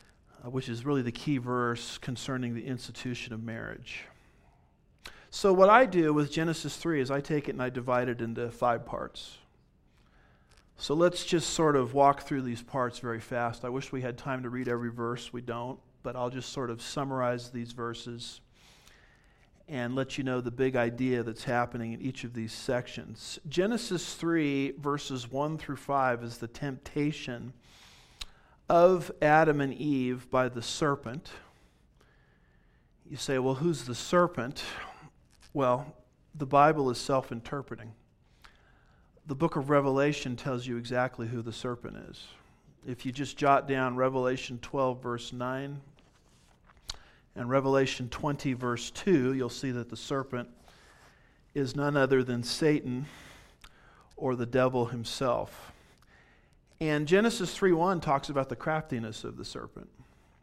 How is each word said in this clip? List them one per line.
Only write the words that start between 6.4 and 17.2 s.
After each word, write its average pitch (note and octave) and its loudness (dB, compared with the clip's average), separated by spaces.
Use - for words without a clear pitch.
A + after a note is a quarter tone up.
three D#3+ 0
is B2+ 0
I C#3 0
take D3 -2
it - -4
and B2 -4
I B2+ 0
divide B2 0
it A#2+ -2
into A#2 -4
five A#2+ 0
parts. - -10
So - -2
let's F3 4
just - 2
sort D#3 4
of B2 2
walk C#3 6
through C#3 -2
these A#2+ -6
parts B2 -2
very A#2 -4
fast. A#2+ -4
I B2+ -4
wish C3 -6
we C3 -4
had B2 -6
time C3 -6
to A#2+ -6
read B2 -4
every A#2+ -2
verse. A#2+ -6
We B2 -10
don't, A#2+ -8
but B2 -6
I'll B2 -2
just B2+ -10
sort B2+ -4
of A2+ -6
summarize B2+ -2